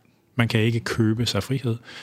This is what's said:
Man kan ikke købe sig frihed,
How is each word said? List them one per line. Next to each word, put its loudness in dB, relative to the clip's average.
Man 2
kan 2
ikke 2
købe 0
sig 0
frihed, -4